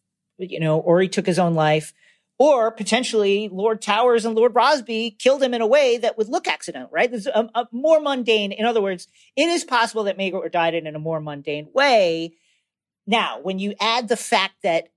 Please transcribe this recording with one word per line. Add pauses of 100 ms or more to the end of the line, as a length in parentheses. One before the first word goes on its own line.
(380)
you
know,
or
he
took
his
own
life, (460)
or
potentially
Lord
Towers
and
Lord
Rosby
killed
him
in
a
way
that
would
look
accidental,
right?
There's
a,
a
more
mundane,
in
other
words, (280)
it
is
possible
that
Maegor
died
in
a
more
mundane
way. (720)
Now,
when
you
add
the
fact
that